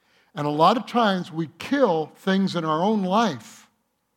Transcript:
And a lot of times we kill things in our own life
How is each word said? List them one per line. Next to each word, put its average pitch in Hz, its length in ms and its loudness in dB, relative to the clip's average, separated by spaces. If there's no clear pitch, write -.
And 147 120 -4
a 147 40 -2
lot 170 260 4
of 220 80 -8
times 202 460 -2
we 160 180 -6
kill 185 580 0
things 190 380 0
in 170 100 -4
our 156 180 0
own 208 200 0
life 185 580 -2